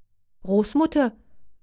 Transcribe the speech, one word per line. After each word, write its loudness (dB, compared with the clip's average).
Großmutter, 0